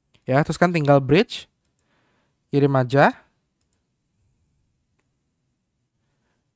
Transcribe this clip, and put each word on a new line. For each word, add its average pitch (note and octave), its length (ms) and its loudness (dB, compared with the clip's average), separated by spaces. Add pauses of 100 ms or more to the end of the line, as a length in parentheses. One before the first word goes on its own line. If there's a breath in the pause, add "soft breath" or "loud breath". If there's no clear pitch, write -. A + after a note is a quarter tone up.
(240)
Ya, C3 160 0
terus D#3+ 160 -6
kan F3 160 0
tinggal C#3+ 320 2
bridge. D#3 400 -2 (1040)
Kirim C#3 240 0
aja. C#3 400 0 (3500)